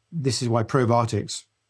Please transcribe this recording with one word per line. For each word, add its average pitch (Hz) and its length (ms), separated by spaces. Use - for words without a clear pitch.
this 131 300
is 120 80
why 113 140
probiotics 113 800